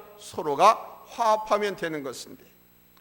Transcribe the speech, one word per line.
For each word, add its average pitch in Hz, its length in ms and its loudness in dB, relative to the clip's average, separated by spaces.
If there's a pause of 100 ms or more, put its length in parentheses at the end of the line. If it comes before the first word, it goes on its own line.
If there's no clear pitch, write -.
(180)
서로가 170 880 2
화합하면 214 680 0
되는 160 260 -6
것인데 - 420 -14 (560)